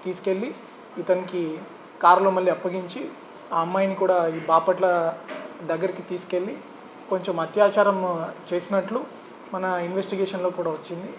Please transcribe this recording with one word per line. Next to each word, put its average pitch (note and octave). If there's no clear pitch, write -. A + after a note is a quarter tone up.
తీసుకెళ్ళి F#3+
ఇతనికి F3
కారులో F#3+
మళ్ళీ F#3
అప్పగించి F3+
ఆ E3
అమ్మాయిని F#3+
కూడా F3+
ఈ E3
బాపట్ల E3+
దగ్గరికి E3
తీసుకెళ్ళి F#3
కొంచెం F3+
అత్యాచారం F#3+
చేసినట్లు G3
మన F#3
ఇన్వెస్టిగేషన్‌లో F#3
కూడా F3
వచ్చింది. E3+